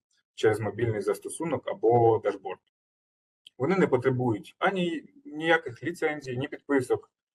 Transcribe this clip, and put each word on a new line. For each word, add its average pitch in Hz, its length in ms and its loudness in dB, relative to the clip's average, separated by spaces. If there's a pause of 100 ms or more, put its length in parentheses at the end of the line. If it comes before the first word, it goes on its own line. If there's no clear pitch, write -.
(360)
через 107 240 2
мобільний 110 420 -2
застосунок 113 640 -4
або 113 560 4
дашборд. 98 360 -4 (1000)
Вони 151 180 0
не 170 120 4
потребують 123 720 0
ані 175 440 -2 (220)
ніяких 151 580 -2
ліцензій, 151 540 -4
ні 139 100 -4
підписок, - 640 -2 (240)